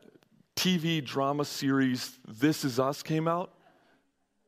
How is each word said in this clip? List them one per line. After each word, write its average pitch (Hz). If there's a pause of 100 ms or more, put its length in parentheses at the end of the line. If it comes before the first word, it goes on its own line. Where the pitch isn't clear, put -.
(560)
T 185
V 160
drama 139
series, 135
This 135
Is 127
Us, 135
came 160
out. 170 (960)